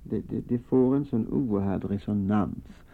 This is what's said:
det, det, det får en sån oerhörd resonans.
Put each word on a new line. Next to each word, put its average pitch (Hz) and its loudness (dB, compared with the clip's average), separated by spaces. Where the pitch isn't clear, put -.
det, - -4
det, 113 -4
det 120 0
får 131 4
en 143 0
sån 113 0
oerhörd 101 0
resonans. 98 0